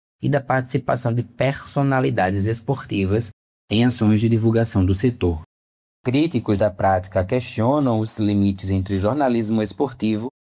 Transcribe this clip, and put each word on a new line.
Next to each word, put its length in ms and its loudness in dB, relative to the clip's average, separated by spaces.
e 80 0
da 100 2
participação 760 -2
de 100 0
personalidades 1200 -2
esportivas 840 -2
em 140 2
ações 380 2
de 80 2
divulgação 560 2
do 80 2
setor. 480 0
Críticos 520 0
da 140 0
prática 540 0
questionam 760 0
os 180 -4
limites 520 0
entre 300 -2
jornalismo 640 0
esportivo, 680 -4